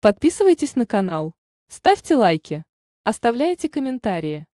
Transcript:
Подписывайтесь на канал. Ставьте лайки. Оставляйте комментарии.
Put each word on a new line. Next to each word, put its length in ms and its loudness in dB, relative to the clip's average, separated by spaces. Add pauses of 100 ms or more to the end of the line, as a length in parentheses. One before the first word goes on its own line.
Подписывайтесь 760 2
на 80 0
канал. 500 -4 (340)
Ставьте 460 0
лайки. 520 0 (380)
Оставляйте 680 -2
комментарии. 840 -6